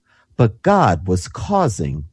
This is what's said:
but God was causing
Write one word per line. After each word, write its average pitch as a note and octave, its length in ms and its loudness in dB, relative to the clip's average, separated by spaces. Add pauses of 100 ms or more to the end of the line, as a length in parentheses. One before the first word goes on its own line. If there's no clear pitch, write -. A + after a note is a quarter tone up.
(360)
but - 260 0
God A2+ 460 2
was F2+ 200 -2
causing F2 840 -2